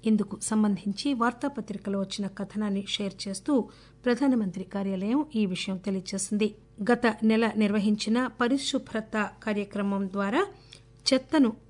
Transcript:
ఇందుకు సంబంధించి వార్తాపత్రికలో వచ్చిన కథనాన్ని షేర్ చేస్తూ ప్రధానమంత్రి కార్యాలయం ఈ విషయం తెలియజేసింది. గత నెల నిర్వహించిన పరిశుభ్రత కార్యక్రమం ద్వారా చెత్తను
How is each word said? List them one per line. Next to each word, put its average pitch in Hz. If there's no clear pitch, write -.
ఇందుకు 208
సంబంధించి 214
వార్తాపత్రికలో 226
వచ్చిన 196
కథనాన్ని 202
షేర్ 196
చేస్తూ 208
ప్రధానమంత్రి 240
కార్యాలయం 196
ఈ 214
విషయం 185
తెలియజేసింది. 196
గత 240
నెల 220
నిర్వహించిన 214
పరిశుభ్రత 240
కార్యక్రమం 202
ద్వారా 202
చెత్తను 262